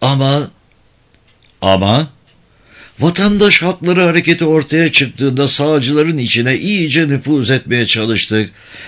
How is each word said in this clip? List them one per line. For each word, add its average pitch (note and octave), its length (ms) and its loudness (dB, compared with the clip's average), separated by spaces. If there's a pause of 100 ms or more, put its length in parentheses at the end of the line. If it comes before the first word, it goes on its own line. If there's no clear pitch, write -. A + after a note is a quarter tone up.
Ama, C3+ 500 0 (1080)
ama G2 520 0 (880)
vatandaş G3 600 2
hakları F3 400 0
hareketi E3+ 420 0
ortaya D#3 480 0
çıktığında C3+ 560 0
sağcıların D3+ 720 0
içine A#2+ 400 0
iyice E3 500 -2
nüfuz C#3 420 0
etmeye A#2+ 360 0
çalıştık. A2 640 -2 (380)